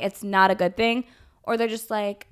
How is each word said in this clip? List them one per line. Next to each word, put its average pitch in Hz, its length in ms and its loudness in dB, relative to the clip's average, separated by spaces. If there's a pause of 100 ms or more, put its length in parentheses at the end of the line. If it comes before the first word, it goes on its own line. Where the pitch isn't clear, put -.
it's 190 200 -6
not 196 280 4
a 190 40 2
good 185 220 0
thing, 233 280 0 (380)
or - 140 -4
they're 226 120 0
just 220 220 -8
like, 208 420 -6